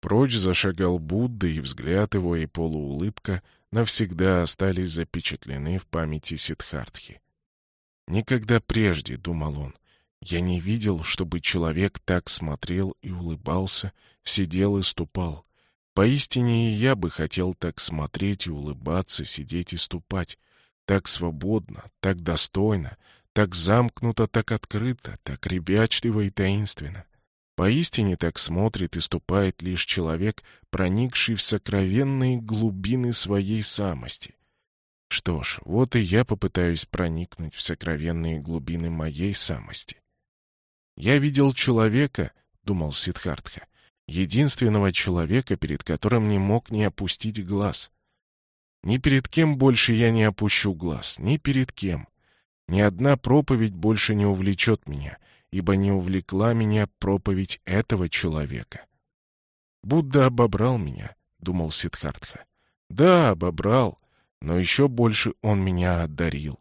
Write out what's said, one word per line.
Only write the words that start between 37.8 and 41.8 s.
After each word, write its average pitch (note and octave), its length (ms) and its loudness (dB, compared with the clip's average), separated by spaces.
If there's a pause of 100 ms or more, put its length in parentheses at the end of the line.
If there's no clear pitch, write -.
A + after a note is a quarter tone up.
глубины E2 480 -6
моей D#2+ 460 -4
самости». - 680 -6 (960)
«Я B2 220 4
видел C#3 340 4
человека, — A#2+ 800 2 (320)